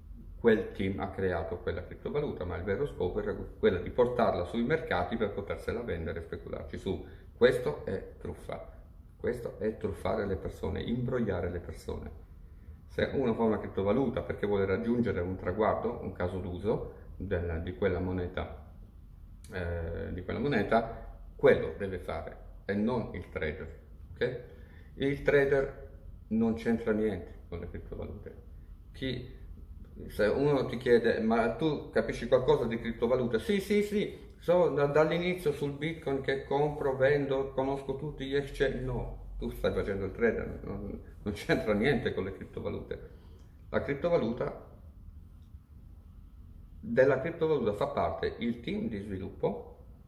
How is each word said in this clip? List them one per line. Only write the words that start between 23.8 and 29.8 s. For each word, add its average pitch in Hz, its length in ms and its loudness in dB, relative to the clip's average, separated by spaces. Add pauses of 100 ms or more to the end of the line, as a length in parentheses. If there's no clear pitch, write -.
ok? - 260 0 (540)
Il 139 260 0
trader 139 680 4 (400)
non 113 260 4
c'entra 113 380 2
niente 104 480 0 (100)
con 87 80 -6
le 87 100 -8
criptovalute. - 680 -10 (580)
Chi, 127 440 -6 (680)